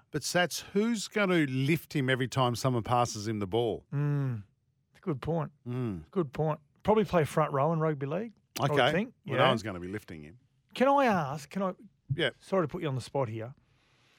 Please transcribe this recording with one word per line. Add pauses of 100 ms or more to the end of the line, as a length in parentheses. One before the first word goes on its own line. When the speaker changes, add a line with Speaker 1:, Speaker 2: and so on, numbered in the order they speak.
(120)
Speaker 1:
But
Sats, (100)
who's
gonna
lift
him
every
time
someone
passes
him
the
ball? (100)
Speaker 2:
Mm, (500)
that's
a
good
point. (160)
Speaker 1:
Mm.
Speaker 2:
Good
point. (240)
Probably
play
front
row
in
rugby
league, (280)
I
would
Speaker 1:
Okay.
Speaker 2:
think. (140)
Speaker 1:
Well,
Speaker 2:
Yeah.
Speaker 1:
no
one's
gonna
be
lifting
him. (360)
Speaker 2:
Can
I
ask?
Can
I? (420)
Speaker 1:
Yeah. (100)
Speaker 2:
Sorry
to
put
you
on
the
spot
here. (640)